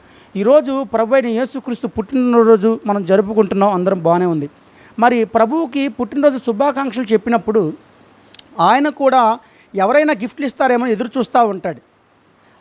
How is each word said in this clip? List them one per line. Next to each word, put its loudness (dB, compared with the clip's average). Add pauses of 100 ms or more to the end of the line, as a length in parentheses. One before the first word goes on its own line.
(360)
ఈరోజు 2
ప్రభు -2
అయిన 2
యేసుక్రీస్తు -6
పుట్టినరోజు 2
మనం -4
జరుపుకుంటున్నాం, 0
అందరం -2
బాగానే 2
ఉంది. -4 (480)
మరి 2
ప్రభువుకి -2
పుట్టినరోజు -2
శుభాకాంక్షలు -2
చెప్పినప్పుడు 0 (880)
ఆయన 2
కూడా 2 (360)
ఎవరైనా 2
గిఫ్ట్లు -6
ఇస్తారేమో 0
ఎదురు -4
చూస్తూ 2
ఉంటాడు. -6 (800)